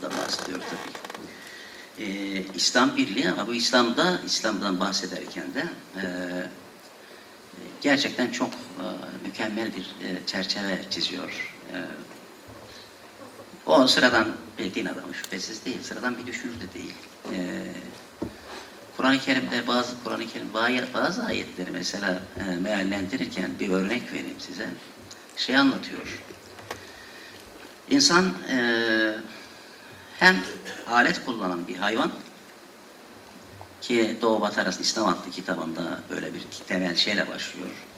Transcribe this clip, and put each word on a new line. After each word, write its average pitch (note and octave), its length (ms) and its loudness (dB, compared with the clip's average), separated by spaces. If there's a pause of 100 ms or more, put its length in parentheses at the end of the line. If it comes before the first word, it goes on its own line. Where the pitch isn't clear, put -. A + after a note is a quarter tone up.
da - 80 -6
bahsediyor - 500 -4
tabii. - 1500 -10
E, G2 380 -2 (100)
İslam B2+ 420 6
Birliği C3+ 340 4
ama G#2+ 160 0
bu A#2+ 80 0
İslam'da, B2 720 6
İslam'dan F#2+ 540 0
bahsederken - 760 -2
de, D#3 120 -2 (300)
e, F#2+ 60 -4 (1800)
gerçekten - 500 2
çok, - 200 0
e, - 340 -10 (420)
mükemmel A2 500 -2
bir, - 320 -8
e, F#2 180 -4
çerçeve G2 540 -2 (100)
çiziyor. - 640 -4 (180)
E, - 40 -6 (1900)
o - 200 10
sıradan A#2+ 500 6 (220)
bir F#2+ 160 -2
din F#2+ 120 0
adamı - 280 -8
şüphesiz - 500 -6
değil, B2 180 -4
sıradan B2 360 -4
bir B2 80 -10
düşünür - 280 -6
de F2+ 200 -10
değil. - 200 -10 (380)
E, F#2 300 -4 (1300)
Kur'an-ı C3+ 220 6
Kerim'de B2+ 480 2
bazı, A#2+ 380 2
Kur'an-ı A2+ 220 -2
Kerim G#2 280 -6
bazı, B2 400 2
bazı E3 300 0
ayetleri - 460 -4
mesela, F#2 520 -2 (180)
e, F#2+ 160 -2
meallendirirken F#2+ 920 0 (100)
bir G#2 80 0
örnek G2 440 2
vereyim C2+ 280 -6
size. A2+ 280 -8 (680)
Şey B2+ 200 0
anlatıyor. - 640 2 (1700)
İnsan, F3 440 8 (160)
e, A2+ 640 4 (1040)
hem F#3 180 10 (520)
alet A#2+ 360 6
kullanan F2+ 440 -2
bir F#2 80 -6
hayvan A2 360 2 (1700)
ki A2+ 420 4
Doğu A2 180 6
Batı G#2 200 2
Arası G2 220 0
İslam A2 260 4
adlı - 220 0
kitabında E2 720 -4 (100)
böyle E2 240 -4
bir - 80 -8 (260)
temel F#2 280 0
şeyle G2+ 320 4
başlıyor. - 420 -6 (280)